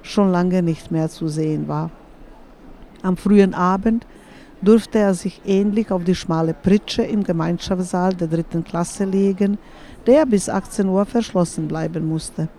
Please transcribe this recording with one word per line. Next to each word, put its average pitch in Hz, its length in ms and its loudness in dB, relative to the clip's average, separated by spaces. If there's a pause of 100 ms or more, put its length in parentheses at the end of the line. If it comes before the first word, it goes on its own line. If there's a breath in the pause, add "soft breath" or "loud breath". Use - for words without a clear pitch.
schon 196 300 2
lange 180 320 2
nicht 160 280 -4
mehr 160 180 0
zu 160 180 -8
sehen 151 400 -4
war. 151 240 -6 (1120)
Am 185 120 0
frühen 196 380 4
Abend 190 540 0 (560 loud breath)
durfte 214 340 4
er 202 160 4
sich - 320 -6
endlich 202 460 0
auf 180 120 -2
die 180 120 2
schmale 160 400 -2
Pritsche 208 480 0
im 208 200 -2
Gemeinschaftssaal 180 920 -2
der 175 120 -4
dritten 165 360 -2
Klasse 175 420 -4
legen, 196 540 0 (480 loud breath)
der 294 180 6
bis 208 240 0
achtzehn 196 400 -2
Uhr 190 160 2
verschlossen 180 600 -2
bleiben 160 400 -4
musste. 160 400 -4 (120)